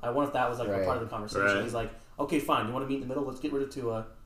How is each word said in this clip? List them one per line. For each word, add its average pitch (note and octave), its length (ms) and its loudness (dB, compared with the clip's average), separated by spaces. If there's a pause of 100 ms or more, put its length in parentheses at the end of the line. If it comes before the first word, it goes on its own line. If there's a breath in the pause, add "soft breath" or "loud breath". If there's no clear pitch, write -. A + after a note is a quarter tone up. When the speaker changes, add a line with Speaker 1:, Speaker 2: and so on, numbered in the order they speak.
Speaker 1:
I A#2+ 80 -2
wonder C#3 180 2
if - 60 -4
that B2 160 4
was, A#2 100 -4
like, A2+ 80 -2
a G2+ 40 0
Speaker 2:
Right. G2 140 2
Speaker 1:
part B2+ 120 2
of A2+ 60 -2
the A2 60 -6
conversation. G#2 360 0
Speaker 3:
Right. G2+ 180 4
Speaker 1:
He's A#2 100 -4
like, A2+ 180 -2 (280 soft breath)
"Okay, C#3+ 200 2
fine, B2+ 280 2
you A#2 60 -4
wanna C3+ 140 -2
meet C#3 80 0
in C#3 60 -2
the B2 60 -6
middle? C#3 160 -2
Let's C3 160 -6
get D3 140 -4
rid C#3 100 0
of C3+ 60 -6
Tua, A2+ 360 -2 (200)